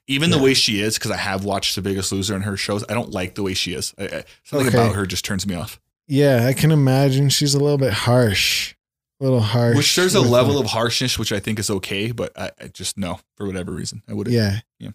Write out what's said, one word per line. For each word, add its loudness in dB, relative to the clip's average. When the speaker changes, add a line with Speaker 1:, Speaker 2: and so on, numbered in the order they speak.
Speaker 1:
even 0
the 4
Speaker 2:
Yeah. 4
Speaker 1:
way 6
she 2
is, -2
'cause -4
I -4
have -4
watched -2
The -6
Biggest -2
Loser -2
and -4
her -4
shows, -4
I -4
don't -4
like -6
the -4
way -2
she -4
is. -8
I, -8
I, -10
something -2
Speaker 2:
Okay. 4
Speaker 1:
about 2
her 0
just -6
turns -4
me -4
off. -10
Speaker 2:
Yeah, 4
I 2
can 2
imagine 4
she's 0
a 2
little 2
bit 0
harsh, 2
little 4
harsh 2
Speaker 1:
Which 2
there's 2
a 6
Speaker 2:
with 4
Speaker 1:
level 4
Speaker 2:
it. 0
Speaker 1:
of -4
harshness, -2
which -4
I -2
think -4
is -4
okay, -4
but -6
I, -8
I -16
just, -10
no, -6
for -8
whatever -6
reason, -10
I -10
wouldn't. -2
Speaker 2:
Yeah. 2
Speaker 1:
Yeah. -14